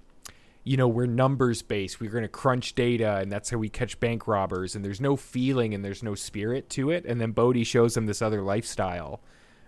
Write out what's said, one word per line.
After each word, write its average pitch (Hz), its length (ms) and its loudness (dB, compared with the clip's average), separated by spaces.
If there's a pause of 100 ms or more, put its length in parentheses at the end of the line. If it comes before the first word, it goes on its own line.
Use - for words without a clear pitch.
(680)
you 131 100 2
know, 127 100 6
we're 120 180 2
numbers 127 560 2
based. 101 380 -4
We're 110 100 -6
gonna 113 180 -4
crunch - 460 0
data, 113 440 2
and 98 140 -2
that's 101 200 -6
how 123 60 -2
we 110 120 -2
catch - 300 -6
bank 117 280 -2
robbers. 95 480 0
And 101 80 -6
there's 101 160 -6
no 139 160 2
feeling 127 600 0
and 98 100 -6
there's 98 160 -8
no 107 140 -4
spirit 110 560 -4
to 135 180 0
it. - 160 -2
And 117 160 -2
then 113 120 -2
Bodhi 120 300 4
shows 117 320 4
him 110 120 0
this 101 120 -2
other 107 220 0
lifestyle, 95 800 -4 (460)